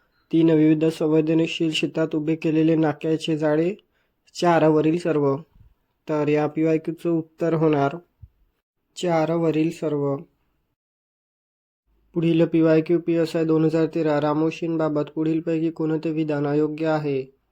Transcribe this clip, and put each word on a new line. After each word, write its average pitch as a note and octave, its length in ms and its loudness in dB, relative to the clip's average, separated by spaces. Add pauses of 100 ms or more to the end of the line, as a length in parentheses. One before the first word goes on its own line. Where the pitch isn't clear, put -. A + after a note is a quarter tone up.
(320)
तीन, E3 180 4
विविध D#3 400 4
संवेदनशील D#3+ 840 0
क्षेत्रात D#3+ 440 -2
उभे D#3 200 -2
केलेले D#3+ 400 2
नाक्याचे D#3 640 -2
जाळे, D#3 360 0 (600)
चार, E3 320 2
वरील D#3 300 2
सर्व. D3 380 0 (720)
तर D3+ 200 -2
या D3+ 200 2
पीवायक्यूचं D#3+ 640 -2
उत्तर E3 440 -2
होणार D3+ 420 2 (1000)
चार, E3 360 0
वरील D#3+ 380 0
सर्व. C#3+ 440 -4 (2000)
पुढील E3 300 2
पीवायक्यू D#3+ 540 2
पीएसआय E3 440 -2
दोन D#3+ 220 2
हजार D#3+ 200 0
तेरा, D#3 360 -2
रामोशींबाबत D#3 920 -2
पुढीलपैकी D#3+ 540 -2
कोणते D#3+ 420 -4
विधान D3+ 360 -2
अयोग्य D3+ 400 -2
आहे? D3 340 -2 (300)